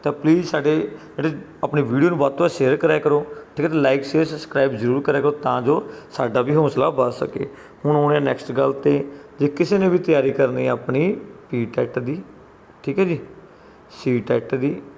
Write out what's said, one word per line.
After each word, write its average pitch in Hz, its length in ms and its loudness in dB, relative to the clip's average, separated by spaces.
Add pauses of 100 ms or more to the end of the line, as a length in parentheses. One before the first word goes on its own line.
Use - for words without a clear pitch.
ਤਾਂ 147 80 0
ਪਲੀਜ਼ 156 360 2
ਸਾਡੇ 151 280 0 (400)
ਜਿਹੜੇ 160 160 -2 (320)
ਆਪਣੀ 147 180 0
ਵੀਡੀਓ 135 280 2
ਨੂੰ 175 80 0
ਵੱਧ 139 160 2
ਤੋਂ 170 120 0
ਵੱਧ 160 60 2
ਸ਼ੇਅਰ 135 240 2
ਕਰਿਆ 156 240 2
ਕਰੋ, 147 200 2 (360)
ਠੀਕ 147 100 -2
ਹੈ, 165 40 0
ਤੇ 156 80 0
like, 139 260 2
ਸ਼ੇਅਰ, 156 220 0
ਸਬਸਕ੍ਰਾਈਬ 139 480 -2
ਜ਼ਰੂਰ 123 280 0
ਕਰਿਆ 143 200 0
ਕਰੋ 143 100 2 (120)
ਤਾਂ 127 180 0
ਜੋ 135 200 2 (300)
ਸਾਡਾ 123 300 0
ਵੀ 139 140 0
ਹੌਸਲਾ 147 340 2
ਵੱਧ 127 240 0
ਸਕੇ। - 340 -6 (380)
ਹੁਣ 151 100 2
ਆਉਂਦੇ 147 200 4
ਹਾਂ 147 60 2
ਨੈਕਸਟ 131 300 -2
ਗੱਲ 135 220 0
'ਤੇ। 139 320 0 (340)
ਜੇ 143 100 2
ਕਿਸੇ 170 280 0
ਨੇ 190 120 4
ਵੀ 180 100 2
ਤਿਆਰੀ 143 320 2
ਕਰਨੀ 127 340 0
ਹੈ 127 60 2
ਆਪਣੀ 139 440 0 (340)
ਪੀ 120 160 -2 (100)
ਟੈਟ 123 240 -2
ਦੀ, 135 220 -6 (600)
ਠੀਕ 151 160 -4
ਹੈ 190 60 4
ਜੀ, 165 140 -2 (760)
ਸੀ 123 260 0
ਟੈਟ 113 360 -2
ਦੀ 139 200 -2 (220)